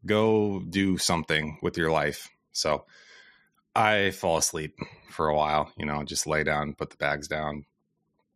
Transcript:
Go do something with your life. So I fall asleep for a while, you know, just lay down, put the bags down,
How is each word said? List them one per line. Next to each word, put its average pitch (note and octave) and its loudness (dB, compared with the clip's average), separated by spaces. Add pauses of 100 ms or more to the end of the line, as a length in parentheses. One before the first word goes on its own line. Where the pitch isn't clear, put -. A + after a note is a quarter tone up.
Go G#2+ 4
do F#2+ 2
something D#2 0
with - -2
your D#2+ 2
life. D2+ 0 (260)
So D2+ -2 (880)
I G#2+ 4
fall E2+ 0
asleep D#2+ -4 (320)
for D#2+ -2
a D2+ 2
while, D2+ 2
you D#2 -6
know, D2 -4
just - -6
lay D#2 0
down, D2 -2
put - -8
the - -20
bags D2 -4
down, D2+ -6 (720)